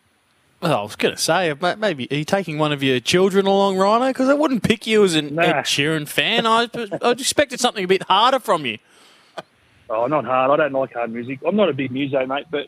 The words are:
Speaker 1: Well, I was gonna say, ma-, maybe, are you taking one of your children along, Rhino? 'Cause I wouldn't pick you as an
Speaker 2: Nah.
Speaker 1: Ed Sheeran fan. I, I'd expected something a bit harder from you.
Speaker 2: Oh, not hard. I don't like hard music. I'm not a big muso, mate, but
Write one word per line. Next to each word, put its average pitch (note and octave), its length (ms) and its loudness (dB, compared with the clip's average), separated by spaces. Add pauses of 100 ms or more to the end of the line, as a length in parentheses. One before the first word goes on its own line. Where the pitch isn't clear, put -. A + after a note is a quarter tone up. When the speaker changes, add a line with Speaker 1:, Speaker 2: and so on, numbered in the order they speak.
(600)
Speaker 1:
Well, D#3 160 0
I G#2 60 -2
was G#2 140 -10
gonna - 200 -2
say, E3 440 0
ma-, F3+ 160 -2
maybe, F3 340 -4
are C#3 60 -2
you D3+ 80 -4
taking E3+ 340 -2
one D3+ 140 0
of C#3 100 -4
your C3 160 2
children F#3+ 480 2
along, G3 320 2
Rhino? A3+ 340 2
'Cause C4 160 0
I C#4 60 4
wouldn't C#4+ 300 0
pick A3+ 240 0
you G#3+ 160 6
as F3+ 100 2
an D3+ 220 -2
Speaker 2:
Nah. E3 60 0
Speaker 1:
Ed E3+ 120 2 (120)
Sheeran D3+ 420 -2
fan. A3 380 0
I, A3+ 220 2 (320)
I'd A#3+ 200 0
expected C#4 400 -2
something A3+ 240 0
a - 20 -4
bit F#3 160 2
harder A#3 380 4
from E3 260 0
you. A2 120 -4 (1120)
Speaker 2:
Oh, A#2 200 -2
not C#3+ 160 0
hard. C3 260 2
I D3 60 4
don't D3+ 160 0
like C3+ 220 -4
hard A#2 180 -6
music. B2 340 -8
I'm F3+ 80 0
not G#3 140 2
a D3+ 40 -2
big C3 200 -4
muso, C3 340 -2
mate, C3+ 240 -6
but C#3+ 180 -6